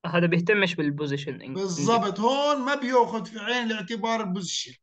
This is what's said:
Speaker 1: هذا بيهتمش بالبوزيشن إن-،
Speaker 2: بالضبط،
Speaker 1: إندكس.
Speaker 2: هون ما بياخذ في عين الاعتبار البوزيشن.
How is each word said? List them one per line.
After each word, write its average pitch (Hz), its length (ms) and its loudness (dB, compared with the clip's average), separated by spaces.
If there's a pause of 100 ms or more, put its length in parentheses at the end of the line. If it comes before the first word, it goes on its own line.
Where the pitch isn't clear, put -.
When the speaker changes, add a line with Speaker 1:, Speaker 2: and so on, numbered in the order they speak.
(120)
Speaker 1:
هذا 175 140 4
بيهتمش 175 500 4
بالبوزيشن 143 640 -2
إن-، 131 120 -12
Speaker 2:
بالضبط، 190 500 2
Speaker 1:
إندكس. 190 160 -2
Speaker 2:
هون 277 380 2
ما 269 180 0
بياخذ 240 500 2
في 220 140 -14
عين 233 320 -2
الاعتبار 226 500 -2
البوزيشن. 180 600 -6